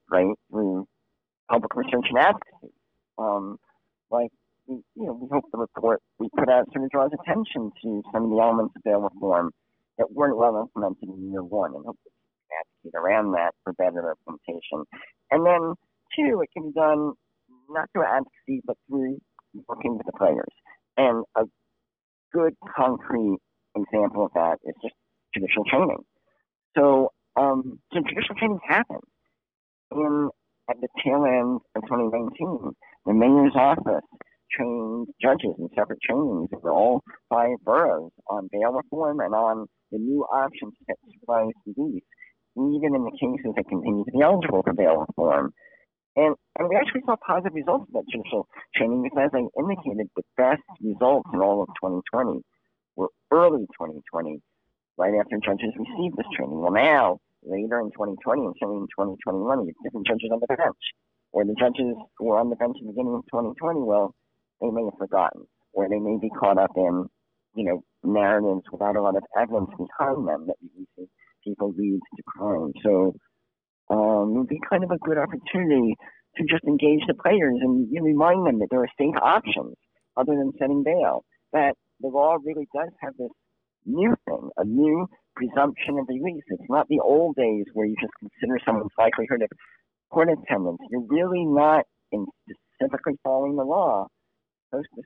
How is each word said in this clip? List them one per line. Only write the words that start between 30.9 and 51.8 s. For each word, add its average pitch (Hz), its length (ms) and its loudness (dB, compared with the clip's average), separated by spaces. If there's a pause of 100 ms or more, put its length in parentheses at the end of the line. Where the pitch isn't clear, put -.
tail 143 220 2
end 127 340 2 (160)
of 110 120 -8
twenty 120 200 0
nineteen. 120 640 -4 (340)
The 101 80 0
mayor's 135 420 6
office 131 520 2 (440)
trained 117 560 -4 (140)
judges 135 380 2
in 85 160 -6
separate 104 260 -2
trainings 117 520 -2
in - 160 -6
all 113 340 4 (260)
five 120 340 2
boroughs 107 480 2 (180)
on 98 220 -4
bail 107 200 2
reform 151 480 -4
and 104 160 -2
on 110 320 0 (240)
the 110 80 -6
new 135 240 0
options 135 560 -4
to - 80 -20
get - 100 -6 (140)
supervised 113 420 -2 (220)
release, 143 280 -4 (520)
even 143 400 0
in 127 80 0
the 117 80 -6
cases 127 460 -4
that 101 100 -4
continue 101 380 -2
to 123 60 -12
be 131 100 2
eligible 156 420 4
for 92 100 0
bail 82 320 4
reform. 71 460 0 (640)
And, 151 180 4 (240)
and 170 120 -2
we 190 80 2
actually 262 280 0
saw 240 120 0
positive 180 360 -2
results 165 360 -2
of - 40 -20
that - 160 -4
judicial 107 380 -6 (280)
training, 120 280 0
because 139 240 0
as 147 80 0
I 123 80 0 (160)
indicated, 139 560 -4
the 90 80 -6 (140)
best 127 260 4 (160)
results 123 540 2
in 90 80 0
all 101 200 2
of 90 80 -4 (100)
twenty 92 200 -4 (120)